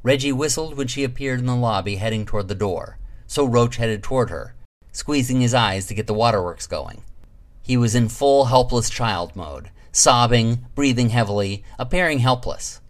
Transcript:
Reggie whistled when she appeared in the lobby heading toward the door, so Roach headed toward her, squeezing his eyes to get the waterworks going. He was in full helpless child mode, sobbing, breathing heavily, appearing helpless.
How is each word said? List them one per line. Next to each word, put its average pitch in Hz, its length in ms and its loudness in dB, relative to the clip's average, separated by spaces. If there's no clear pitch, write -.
Reggie 139 300 2
whistled 151 440 -2
when 135 120 -4
she 135 160 -2
appeared 131 340 -4
in 123 80 -2
the 127 80 0
lobby 104 420 0
heading 107 300 -2
toward 101 220 -2
the 101 60 -4
door, 92 440 -4
so 147 180 0
Roach 120 320 2
headed 110 260 -2
toward 127 280 0
her, 73 240 -10
squeezing 131 500 0
his 120 140 2
eyes 98 320 0
to 104 80 -10
get 104 120 -4
the 107 80 -2
waterworks 104 520 0
going. - 360 -8
He 123 140 0
was 117 180 4
in 117 140 4
full 139 380 4
helpless 123 440 2
child 98 460 -4
mode, 73 340 -12
sobbing, 120 840 4
breathing 127 360 2
heavily, 101 520 0
appearing 151 400 0
helpless. - 720 -2